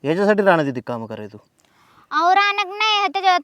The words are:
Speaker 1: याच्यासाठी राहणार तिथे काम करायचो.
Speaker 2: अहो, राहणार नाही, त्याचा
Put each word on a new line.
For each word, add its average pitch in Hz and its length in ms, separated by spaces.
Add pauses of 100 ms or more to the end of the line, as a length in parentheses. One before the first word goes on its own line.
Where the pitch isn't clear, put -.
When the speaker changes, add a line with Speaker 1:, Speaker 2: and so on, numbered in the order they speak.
Speaker 1:
याच्यासाठी 196 400
राहणार 170 220
तिथे 127 160
काम 117 240
करायचो. 107 320 (720)
Speaker 2:
अहो, 330 220
राहणार 403 320
नाही, 415 420
त्याचा 370 360